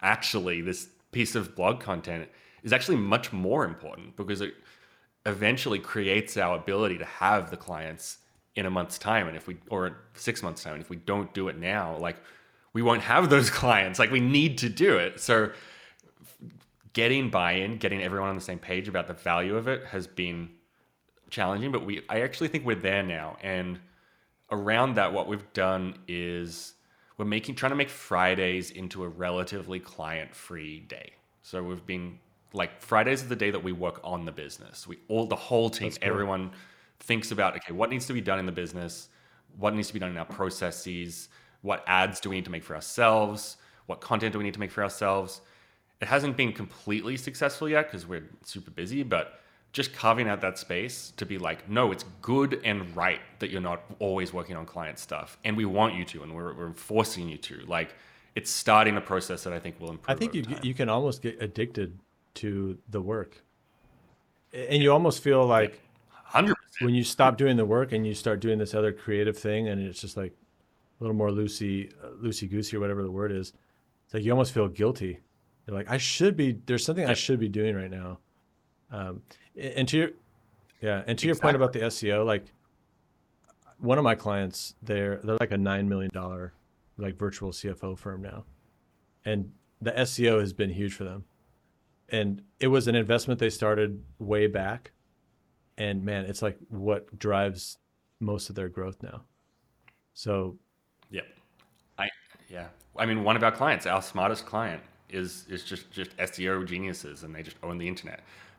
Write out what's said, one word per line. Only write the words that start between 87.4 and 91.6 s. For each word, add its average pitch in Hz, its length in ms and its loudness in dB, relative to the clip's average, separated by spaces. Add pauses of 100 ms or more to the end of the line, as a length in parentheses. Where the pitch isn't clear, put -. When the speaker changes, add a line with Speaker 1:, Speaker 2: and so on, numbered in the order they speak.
Speaker 2:
C 101 180 -8
F 87 140 -10
O 95 120 -6
firm 95 260 -10
now. 98 240 -12 (800)
And 101 280 -2 (280)
the 113 160 -2
S 127 220 0
E 120 100 6
O 110 100 6
has 98 140 0
been 98 160 0
huge 98 240 -2
for - 100 -8
them. 95 220 -10 (840)